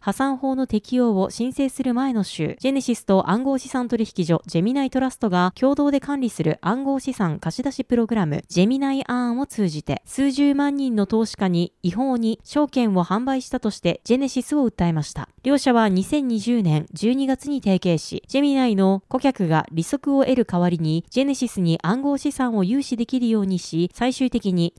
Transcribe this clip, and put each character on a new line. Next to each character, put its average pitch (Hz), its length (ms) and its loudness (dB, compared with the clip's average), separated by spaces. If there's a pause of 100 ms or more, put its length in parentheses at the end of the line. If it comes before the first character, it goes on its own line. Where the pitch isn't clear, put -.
破 196 100 -2
産 269 240 -2
法 269 200 -4
の 262 100 -2
適 214 300 -2
用 233 220 2
を 190 120 0
申 254 220 -4
請 269 180 -2
す - 120 -4
る 247 120 0
前 262 180 0
の 220 100 0
週、 151 380 -6
ジ 254 80 0
ェ 269 60 2
ネ 269 80 0
シ 233 140 -2
ス - 80 -12
と 190 260 2
暗 226 140 0
号 277 120 0
資 - 140 -8
産 247 180 -2
取 226 180 0
引 175 200 -4
所 165 180 2
ジ 170 140 -2
ェ 165 40 2
ミ 233 120 0
ナ 277 100 0
イ 262 60 -4
ト 254 100 -2
ラ 262 100 0
ス - 60 -10
ト 220 140 -2
が 180 240 2
共 269 200 2
同 285 160 2
で 277 100 2
管 285 200 -4
理 247 80 0
す - 160 -4
る 156 160 0
暗 247 240 -2
号 269 160 0
資 254 140 -6
産 165 240 -2
貸 - 180 -6
し 254 60 -4
出 269 100 -4
し - 100 -6
プ 247 140 -2
ロ 233 80 4
グ 226 100 -2
ラ 202 120 2
ム、 147 200 -4
ジ - 180 0
ェ 208 40 4
ミ 262 100 0
ナ 277 140 0
イ 269 180 -4
ア 247 40 -2
ー - 20 0 (160)
ン 233 60 -2
を 277 80 -4
通 196 240 -2
じ 151 120 -6
て、 - 220 -6
数 277 280 0
十 285 200 4
万 285 240 0
人 269 200 -2
の 202 100 2
投 226 180 2
資 - 140 -6
家 190 100 2
に 175 240 0 (100)
違 175 120 0
法 254 220 0
に 226 280 -2
証 294 240 0
券 226 260 2
を 180 100 2
販 208 200 -2
売 262 180 -2
し - 60 -16
た 254 120 -4
と 220 100 -2
し - 100 -8
て 170 240 -2
ジ 226 100 2
ェ 262 40 4
ネ 269 100 0
シ 247 140 -4
ス 294 140 -2
を 269 120 2
訴 180 180 0
え 170 60 2
ま 156 100 0
し - 100 -12
た。 - 160 -10 (140)
両 277 160 2
社 262 140 2
は 226 160 4
二 190 160 2
千 285 240 -2
二 226 120 0
十 233 220 0
年 156 300 2
十 208 200 0
二 269 140 0
月 262 220 -2
に 285 120 -2
提 190 220 2
携 170 160 2
し、 - 300 -10
ジ 262 100 0
ェ 277 40 4
ミ 285 120 2
ナ 262 120 2
イ 220 100 2
の 190 320 2
顧 - 120 -2
客 233 280 0
が 156 240 2
利 165 100 0
息 277 340 -2
を 269 80 6
得 262 120 2
る 240 80 4
代 175 160 0
わ 180 80 4
り 175 100 0
に 160 320 0
ジ 254 120 0
ェ - 20 0
ネ 277 100 0
シ 254 140 -2
ス - 120 -6
に 170 220 2
暗 233 200 0
号 277 160 0
資 285 140 -4
産 240 240 -2
を 196 80 2
融 247 180 0
資 247 140 -6
で 226 100 -2
き 262 140 -2
る 240 80 0
よ 220 140 2
う 196 40 0
に 190 120 0
し、 170 360 -2
最 247 180 0
終 254 180 -2
的 202 220 -2
に 170 260 0